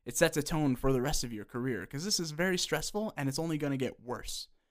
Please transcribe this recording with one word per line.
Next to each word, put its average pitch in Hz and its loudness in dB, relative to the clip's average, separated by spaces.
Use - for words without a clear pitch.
it 120 -4
sets 160 6
a 143 2
tone 147 2
for 135 2
the 127 4
rest 143 2
of 120 -4
your 104 -6
career, 120 -4
'cause 139 -8
this 202 0
is 160 -2
very 180 0
stressful 208 -2
and 139 0
it's 131 -2
only 160 0
gonna 143 0
get 127 -2
worse. - -6